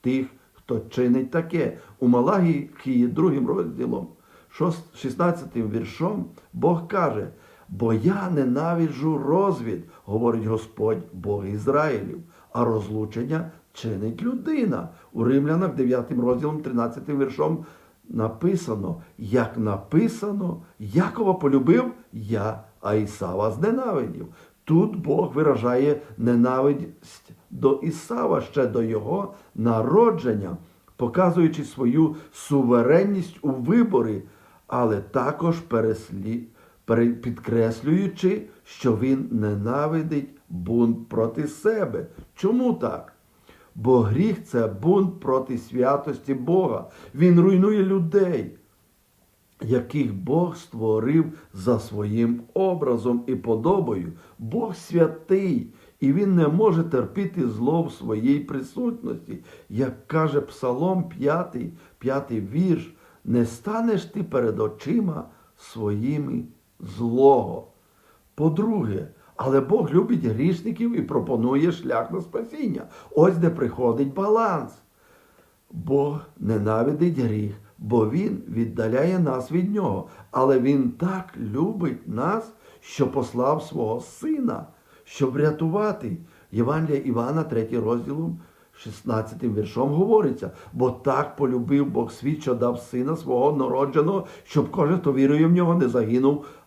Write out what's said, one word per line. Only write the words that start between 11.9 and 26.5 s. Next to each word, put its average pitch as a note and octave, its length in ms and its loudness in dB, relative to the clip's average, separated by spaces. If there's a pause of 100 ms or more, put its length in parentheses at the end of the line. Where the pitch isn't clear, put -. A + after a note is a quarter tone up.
а A#2+ 140 0
розлучення A2+ 840 -4 (220)
чинить A2 500 -6
людина». B3 680 -2 (220)
У A#2 120 -2
Римлянах, D3 520 2
дев'ятим B2 460 0
розділом, C3 400 0
тринадцятим C3 580 -4
віршом D3+ 460 -2 (440)
написано: A2+ 920 -2 (160)
«Як A2+ 400 -2
написано, E3+ 1040 0 (180)
Якова F3+ 540 0
полюбив D#3+ 580 4 (220)
я, G#2+ 500 -4 (180)
а G#2 120 -2
Ісава G#2 580 -2
зненавидів». F#3+ 760 -2 (380)
Тут F#3 300 4
Бог C#3+ 380 -2
виражає C#3 680 2 (160)
ненависть B2+ 1120 0 (180)